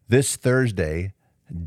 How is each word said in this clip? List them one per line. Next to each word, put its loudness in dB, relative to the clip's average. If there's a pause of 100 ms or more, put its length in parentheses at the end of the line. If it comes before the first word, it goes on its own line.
This 4
Thursday, 0 (540)